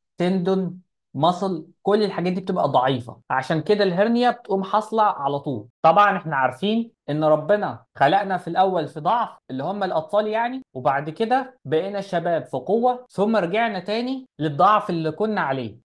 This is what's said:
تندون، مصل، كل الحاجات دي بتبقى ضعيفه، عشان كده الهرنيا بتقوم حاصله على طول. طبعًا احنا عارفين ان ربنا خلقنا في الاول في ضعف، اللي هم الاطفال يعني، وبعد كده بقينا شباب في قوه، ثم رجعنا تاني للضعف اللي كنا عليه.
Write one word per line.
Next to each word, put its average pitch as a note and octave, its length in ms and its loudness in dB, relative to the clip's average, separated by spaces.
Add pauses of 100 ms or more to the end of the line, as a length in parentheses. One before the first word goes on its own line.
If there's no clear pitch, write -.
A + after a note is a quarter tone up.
(180)
تندون، F#3 680 0 (280)
مصل، F3 520 0 (160)
كل G#3+ 200 2
الحاجات F#3 300 -2
دي F#3 80 -4
بتبقى F3+ 280 0
ضعيفه، B2+ 480 0 (140)
عشان C3+ 300 0
كده G3+ 240 2
الهرنيا A#3 460 2
بتقوم G3 320 -4
حاصله G#3+ 400 0
على C#3+ 360 0
طول. C3 280 -6 (160)
طبعًا F#3+ 340 6
احنا D#3 200 -4
عارفين G#3 540 -2 (200)
ان D3+ 140 -2
ربنا D3+ 580 2 (120)
خلقنا F#3+ 420 2
في F3 120 -10
الاول F3+ 400 0
في D#3 120 -12
ضعف، G#3 280 0 (220)
اللي C3 140 -6
هم G3 200 -4
الاطفال F#3 420 -2
يعني، A#3 360 -4 (120)
وبعد C#3+ 360 -2
كده B3 540 -2
بقينا F#3 360 -2
شباب E3+ 440 -2
في - 120 -8
قوه، A#3+ 520 0
ثم G#3+ 280 0
رجعنا G3+ 440 0
تاني A#3+ 460 -6 (120)
للضعف F3+ 520 2
اللي D#3+ 200 -2
كنا G3+ 300 -2
عليه. C3+ 440 -4